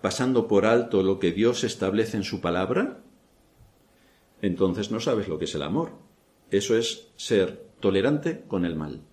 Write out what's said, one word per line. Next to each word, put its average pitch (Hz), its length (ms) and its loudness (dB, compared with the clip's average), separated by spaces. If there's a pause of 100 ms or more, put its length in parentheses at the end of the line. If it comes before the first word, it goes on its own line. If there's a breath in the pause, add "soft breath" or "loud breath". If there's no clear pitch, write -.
pasando 123 460 2
por 101 180 4
alto 113 380 4
lo 95 160 2
que 87 120 2
Dios 113 320 0
establece 107 540 -2
en 101 60 -2
su 95 160 -6
palabra? 95 640 -2 (1400 soft breath)
Entonces 95 500 0
no 113 80 -4
sabes 110 280 -2
lo 80 120 -4
que 82 60 -4
es - 100 -8
el 73 80 -4
amor. 113 280 -2 (600)
Eso 101 260 2
es - 380 -4
ser 95 500 0 (140)
tolerante 131 680 0
con 90 180 -2
el 82 100 -2
mal. 76 380 -8